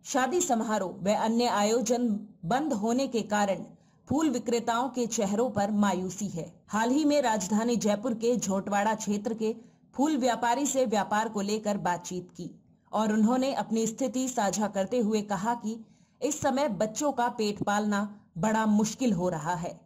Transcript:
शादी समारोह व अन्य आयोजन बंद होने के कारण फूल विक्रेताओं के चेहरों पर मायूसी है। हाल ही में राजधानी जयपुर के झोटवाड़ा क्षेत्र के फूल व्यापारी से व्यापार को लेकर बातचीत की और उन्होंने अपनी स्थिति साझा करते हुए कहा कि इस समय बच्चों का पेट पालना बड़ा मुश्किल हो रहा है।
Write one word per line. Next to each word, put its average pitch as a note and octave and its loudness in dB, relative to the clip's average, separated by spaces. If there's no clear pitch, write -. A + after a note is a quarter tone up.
शादी C4 0
समारोह G#3+ 0
व G3+ 2
अन्य A3+ 2
आयोजन A#3 2
बंद C4 0
होने A#3 0
के A3 -2
कारण G3+ 0
फूल D4+ 2
विक्रेताओं A#3+ 0
के B3 -2
चेहरों G#3 0
पर G#3 0
मायूसी F#3+ 0
है। D#3+ -6
हाल A3+ 0
ही D4+ 4
में D4 6
राजधानी A3 2
जयपुर G#3 0
के A#3 2
झोटवाड़ा G3+ 0
क्षेत्र G#3 -4
के A3 -2
फूल D4 2
व्यापारी A#3+ 0
से C4 0
व्यापार G#3 0
को G#3+ -4
लेकर G#3 -2
बातचीत F3+ -4
की - -12
और G#3+ 2
उन्होंने B3+ 4
अपनी A3 0
स्थिति B3+ -2
साझा G#3 0
करते G3+ -2
हुए G#3+ 2
कहा G#3 -2
कि A3+ -6
इस C#4+ -2
समय C#4 2
बच्चों A3 -2
का B3 0
पेट G#3 -2
पालना G#3 -2
बड़ा A3 2
मुश्किल A3 2
हो F3+ 2
रहा E3+ -2
है। E3+ -8